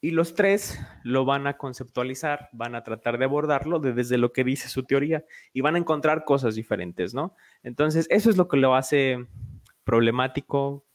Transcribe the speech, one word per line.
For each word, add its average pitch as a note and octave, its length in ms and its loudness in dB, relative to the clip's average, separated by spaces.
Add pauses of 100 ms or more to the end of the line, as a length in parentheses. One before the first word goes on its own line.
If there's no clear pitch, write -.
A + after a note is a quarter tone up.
Y E3 80 -2
los E3 220 0
tres G3 460 0 (240)
lo C3 220 0
van C#3 200 0
a C#3 120 -4
conceptualizar, C3 960 -6
van A#2+ 220 -8
a A#2 80 -8
tratar A2+ 340 -4
de B2+ 80 2
abordarlo D3 540 0
de-, C3+ 140 0
desde B2 240 0
lo A#2+ 160 2
que C3 100 0
dice C3 240 -2
su C3 160 -6
teoría D3 400 0 (300)
y C3 80 -2
van D3+ 140 2
a - 20 2
encontrar D#3 480 0
cosas C3 300 2
diferentes, F#2+ 580 -4
¿no? D3 220 -6 (260)
Entonces, D3+ 480 0
eso G#3+ 200 4
es G3 80 4
lo F3+ 100 4
que C#3+ 100 0
lo C3 180 6
hace C3 520 0 (560)
problemático C3 1120 0